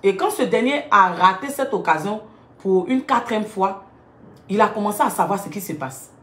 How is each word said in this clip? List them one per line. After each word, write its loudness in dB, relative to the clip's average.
Et 2
quand 0
ce 0
dernier 0
a 6
raté 2
cette -4
occasion -2
pour 2
une -2
quatrième 0
fois, -2
il 0
a 4
commencé -2
à 4
savoir 0
ce -10
qui -8
se -8
passe. -10